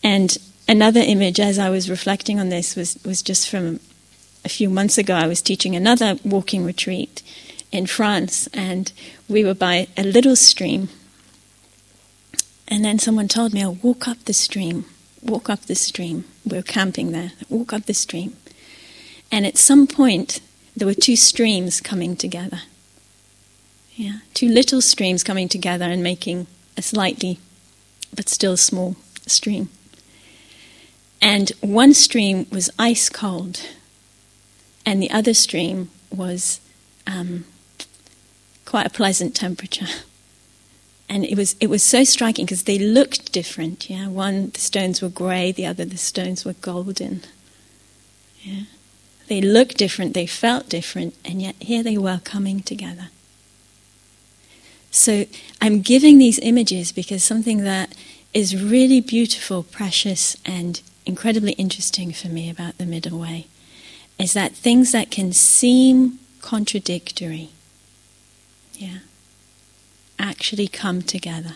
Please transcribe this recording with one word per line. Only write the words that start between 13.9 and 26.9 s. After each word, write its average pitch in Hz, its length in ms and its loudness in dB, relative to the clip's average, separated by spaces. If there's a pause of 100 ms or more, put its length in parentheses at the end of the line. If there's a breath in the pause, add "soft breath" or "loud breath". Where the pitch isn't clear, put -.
up 233 160 -10
the 214 80 -6
stream, 175 540 -4 (360)
walk 226 280 -4
up 202 160 -6
the 190 80 -4
stream." 170 500 -6 (200)
We 208 120 -4
were 180 60 -8
camping 180 500 -4
there. 175 200 -8 (160)
"Walk 233 240 -4
up 214 140 -6
the - 80 -4
stream." 185 420 -6 (920 loud breath)
And 208 160 0
at 190 120 -2
some 277 280 8
point, - 540 2 (360)
there 214 100 -2
were 196 80 0
two 240 220 2
streams 196 640 2
coming 175 360 -6
together. 185 460 -8 (1300)
Yeah, 208 260 -10 (120)
two - 160 0
little 254 320 4
streams 185 420 2
coming 190 260 -2
together 175 360 -4
and 175 180 -2
making 175 440 -6 (300)
a 196 60 -8
slightly, 185 560 -2 (760)